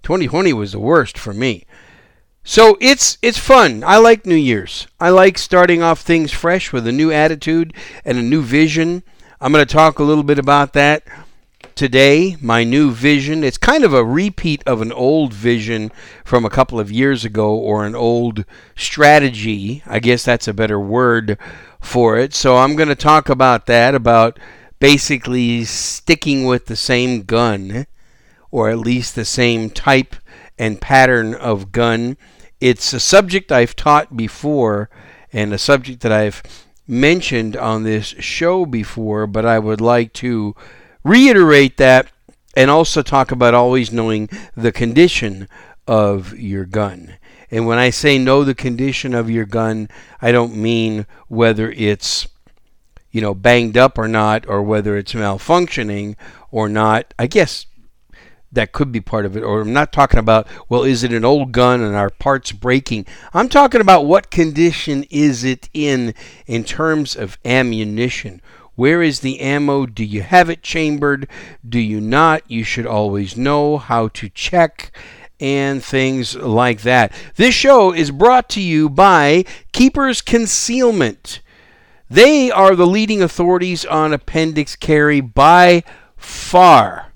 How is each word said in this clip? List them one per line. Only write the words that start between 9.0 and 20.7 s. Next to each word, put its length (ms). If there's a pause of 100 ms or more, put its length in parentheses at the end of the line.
I'm 100
gonna 140
talk 340
a 40
little 200
bit 160
about 340
that 300 (720)
today, 640
my 240
new 280
vision. 520
It's 140
kind 260
of 100
a 120
repeat 600
of 160
an 120
old 400
vision 580 (320)
from 220
a 40
couple 300
of 140
years 320
ago, 280
or 320
an 80
old 520 (320)
strategy. 1080
I 140
guess 240
that's 240
a 60
better 260